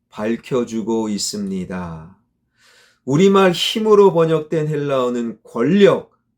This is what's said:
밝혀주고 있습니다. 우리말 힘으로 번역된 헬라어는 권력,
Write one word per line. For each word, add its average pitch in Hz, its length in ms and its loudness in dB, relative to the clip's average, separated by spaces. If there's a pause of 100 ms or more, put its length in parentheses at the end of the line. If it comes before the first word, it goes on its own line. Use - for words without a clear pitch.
밝혀주고 113 1000 -4
있습니다. 92 1080 -8 (880)
우리말 185 480 4
힘으로 202 600 2
번역된 160 540 0
헬라어는 127 760 -4
권력, 147 680 2 (260)